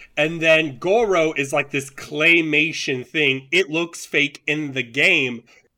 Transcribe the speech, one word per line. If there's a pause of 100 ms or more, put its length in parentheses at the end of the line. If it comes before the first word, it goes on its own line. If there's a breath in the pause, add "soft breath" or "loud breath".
(180 loud breath)
And
then
Goro
is,
like,
this
claymation
thing.
It
looks
fake
in
the
game, (340 soft breath)